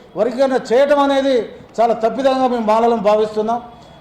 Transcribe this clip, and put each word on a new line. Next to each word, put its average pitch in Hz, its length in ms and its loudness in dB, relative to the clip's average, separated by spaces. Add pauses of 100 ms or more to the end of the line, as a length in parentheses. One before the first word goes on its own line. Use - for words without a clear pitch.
(160)
వర్గీకరణ 254 420 0 (140)
చేయడం 285 260 2
అనేది 269 500 0 (320)
చాలా 226 140 2
తప్పిదంగా 262 520 0
మేము 240 180 -2
మాలలను 226 380 2
భావిస్తున్నాం. 214 600 0 (380)